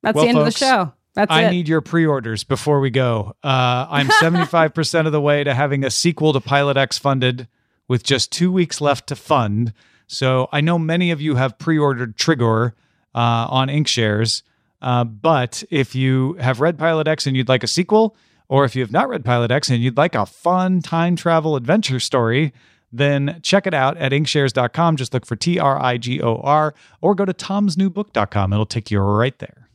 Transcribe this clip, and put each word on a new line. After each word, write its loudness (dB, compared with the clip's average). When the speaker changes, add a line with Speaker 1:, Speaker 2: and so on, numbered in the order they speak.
Speaker 1:
That's 0
Speaker 2:
Well, 4
Speaker 1:
the 4
end 4
Speaker 2:
folks, 4
Speaker 1:
of -2
the 0
show. 0
That's 0
Speaker 2:
I 4
Speaker 1:
it. 2
Speaker 2:
need -2
your 2
pre-orders -2
before 0
we 0
go. 0
Uh, 0
I'm 0
Speaker 1:
<laughs> 6
Speaker 2:
seventy-five 2
percent 0
of -2
the 0
way 2
to 0
having 0
a -2
sequel 0
to 2
Pilot 0
X -2
funded -2
with 0
just -2
two 0
weeks -2
left -2
to -8
fund. -2
So -2
I -2
know 0
many 0
of -4
you -2
have -2
pre-ordered -2
Trigor, 0
uh, 0
on 0
Inkshares. 0
Uh, 0
but -2
if -2
you 0
have -2
read 0
Pilot 0
X -2
and -2
you'd -2
like 2
a -4
sequel, 2
or 4
if -4
you -2
have -4
not 0
read -6
Pilot 0
X -2
and 0
you'd 0
like 2
a 0
fun 0
time 0
travel 0
adventure 0
story, 0
then -2
check 2
it -4
out 0
at -2
inkshares 0
dot 0
com. 2
Just -6
look -2
for -6
T -2
R 2
I -2
G -4
O 0
R 0
or 4
go 4
to -2
tomsnewbook -2
dot 0
com. 0
It'll 2
take -6
you 0
right 0
there. -20